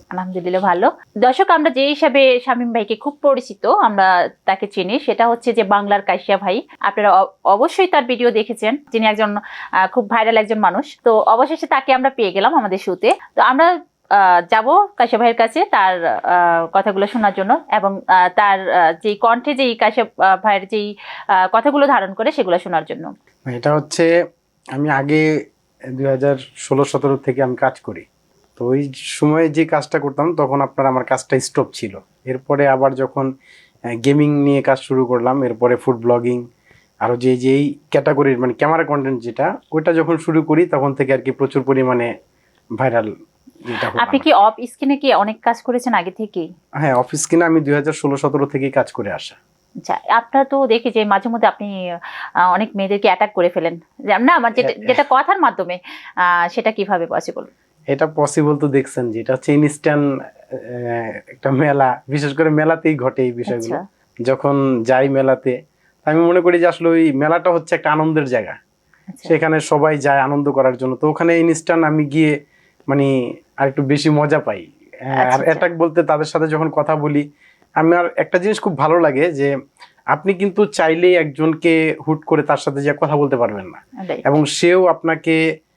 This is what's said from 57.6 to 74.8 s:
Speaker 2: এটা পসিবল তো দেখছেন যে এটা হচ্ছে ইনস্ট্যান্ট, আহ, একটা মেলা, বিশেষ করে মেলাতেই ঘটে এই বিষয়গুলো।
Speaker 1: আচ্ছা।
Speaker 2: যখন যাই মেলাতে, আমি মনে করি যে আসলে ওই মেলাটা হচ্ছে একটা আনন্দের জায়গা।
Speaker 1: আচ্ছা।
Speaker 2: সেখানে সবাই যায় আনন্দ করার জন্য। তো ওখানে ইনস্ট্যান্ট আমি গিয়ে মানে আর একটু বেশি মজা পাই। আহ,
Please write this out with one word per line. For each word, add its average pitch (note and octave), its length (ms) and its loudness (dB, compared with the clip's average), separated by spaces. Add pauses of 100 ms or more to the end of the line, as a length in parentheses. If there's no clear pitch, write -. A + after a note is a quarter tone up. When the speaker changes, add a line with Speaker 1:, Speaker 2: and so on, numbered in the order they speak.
Speaker 2:
এটা C#3 200 0
পসিবল D3+ 500 0
তো D3 100 -2
দেখছেন C3+ 440 -2
যে A2 80 -6
এটা A#2 140 -4
হচ্ছে C3 200 -2
ইনস্ট্যান্ট, D3 720 0
আহ, - 360 -14 (680)
একটা - 240 -6
মেলা, C#3 560 0
বিশেষ C#3+ 260 -4
করে D#3 160 0
মেলাতেই D#3 480 0
ঘটে B2+ 240 -2
এই B2 100 0
বিষয়গুলো। A#2+ 440 -6
Speaker 1:
আচ্ছা। - 480 -14
Speaker 2:
যখন C3 600 0
যাই C3 260 2
মেলাতে, C3+ 520 0 (440)
আমি D#3 140 2
মনে F3 220 4
করি F3 180 2
যে E3+ 80 4
আসলে E3 220 0
ওই E3 220 4
মেলাটা D#3+ 400 0
হচ্ছে E3 240 -2
একটা D#3+ 160 -2
আনন্দের D#3 340 0
জায়গা। A#2 260 -2
Speaker 1:
আচ্ছা। - 760 -20
Speaker 2:
সেখানে D#3+ 320 2
সবাই D3+ 380 0
যায় C#3 240 2
আনন্দ C#3+ 300 0
করার C3 260 2
জন্য। C3 180 -4
তো D3+ 140 0
ওখানে E3+ 300 2
ইনস্ট্যান্ট E3 460 0
আমি D3+ 200 0
গিয়ে D3 400 0 (420)
মানে C3+ 460 0 (240)
আর C#3 100 0
একটু C#3 140 -2
বেশি D3 280 0
মজা D3+ 300 2
পাই। G2+ 260 -6
আহ, - 420 -18